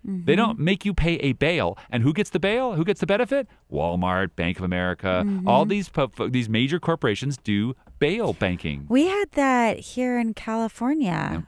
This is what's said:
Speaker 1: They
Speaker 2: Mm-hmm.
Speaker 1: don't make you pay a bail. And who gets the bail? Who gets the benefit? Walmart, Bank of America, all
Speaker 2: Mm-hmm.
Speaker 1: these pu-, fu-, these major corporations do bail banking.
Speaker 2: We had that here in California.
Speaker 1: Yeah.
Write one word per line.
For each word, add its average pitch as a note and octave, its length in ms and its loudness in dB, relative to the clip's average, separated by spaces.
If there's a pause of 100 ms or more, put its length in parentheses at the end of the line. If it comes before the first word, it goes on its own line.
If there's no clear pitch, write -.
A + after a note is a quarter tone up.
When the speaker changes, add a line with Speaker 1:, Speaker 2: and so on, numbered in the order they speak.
Speaker 1:
They G3 80 -8
Speaker 2:
Mm-hmm. F3 240 2
Speaker 1:
don't A3 240 0
make F3 240 0
you G3+ 100 -2
pay E3+ 260 2
a C#3 120 0
bail. B2+ 460 0 (120)
And A#2 140 0
who C#3 80 4
gets E3 200 -2
the E3 100 0
bail? A3+ 320 0
Who D#3+ 100 0
gets F#3+ 160 0
the F3+ 80 -2
benefit? B3 400 0 (240)
Walmart, F2+ 640 0
Bank F2 220 -2
of F#2 80 2
America, F2+ 580 0 (220)
all A#2+ 180 6
Speaker 2:
Mm-hmm. - 60 0
Speaker 1:
these G3+ 200 -2
pu-, C3+ 240 0
fu-, - 160 -4
these A#2+ 200 0
major B2+ 280 2
corporations C#3 600 -2
do G#2+ 360 0 (260)
bail E3+ 340 0
banking. E2 560 -4
Speaker 2:
We C4+ 160 4
had G4 260 -2
that B3+ 480 2
here B3 400 -4
in A3+ 140 -2
California. A3+ 1000 -2
Speaker 1:
Yeah. E3 160 -6